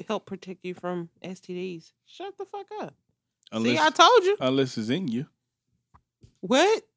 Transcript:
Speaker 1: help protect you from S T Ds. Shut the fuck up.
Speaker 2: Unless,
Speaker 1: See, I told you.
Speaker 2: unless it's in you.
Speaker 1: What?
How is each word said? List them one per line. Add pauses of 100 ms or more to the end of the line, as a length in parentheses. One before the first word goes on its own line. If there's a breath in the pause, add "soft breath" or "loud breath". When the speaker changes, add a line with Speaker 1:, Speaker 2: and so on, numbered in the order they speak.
Speaker 1:
help
protect
you
from (140)
S
T
Ds. (140)
Shut
the
fuck (140)
up. (580)
Speaker 2:
Unless,
Speaker 1:
See,
I
told
you.
Speaker 2:
unless
it's
in
you. (1160)
Speaker 1:
What? (140)